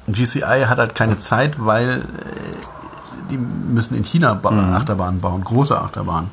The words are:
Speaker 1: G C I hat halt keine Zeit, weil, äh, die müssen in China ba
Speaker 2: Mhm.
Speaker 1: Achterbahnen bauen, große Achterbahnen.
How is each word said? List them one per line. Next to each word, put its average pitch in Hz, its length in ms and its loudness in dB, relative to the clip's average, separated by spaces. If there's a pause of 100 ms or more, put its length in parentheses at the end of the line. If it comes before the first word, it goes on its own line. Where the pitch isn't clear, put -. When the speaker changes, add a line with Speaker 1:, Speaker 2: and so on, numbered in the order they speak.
Speaker 1:
G 113 180 0
C 120 160 0
I 127 260 2
hat 120 120 2
halt 117 160 2
keine 110 240 2
Zeit, 139 460 0
weil, 117 360 2
äh, - 20 -6 (1300)
die 135 80 -4
müssen 120 580 -2
in 107 80 0
China 143 300 4
ba 95 160 0
Speaker 2:
Mhm. 98 240 4
Speaker 1:
Achterbahnen 95 460 0
bauen, 92 220 -2
große 123 380 2
Achterbahnen. 92 520 -4